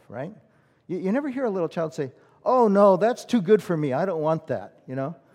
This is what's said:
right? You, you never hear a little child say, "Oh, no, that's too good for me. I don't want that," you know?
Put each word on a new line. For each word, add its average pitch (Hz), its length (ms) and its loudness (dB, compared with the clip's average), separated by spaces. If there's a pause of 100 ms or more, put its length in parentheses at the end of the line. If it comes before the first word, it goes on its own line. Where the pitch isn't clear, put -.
right? 135 240 -12 (540)
You, 185 100 -8
you 185 140 -4
never 285 180 -4
hear 254 160 -6
a 226 40 -2
little 180 200 -4
child 160 240 -6
say, 135 180 -8 (320)
"Oh, 247 240 4
no, 196 300 6
that's 226 280 -2
too 240 160 0
good 185 200 4
for 170 160 -4
me. 147 160 -2
I 160 120 -2
don't 165 160 -4
want 160 260 -2
that," 104 400 -8
you 131 80 -10
know? 139 200 -6 (200)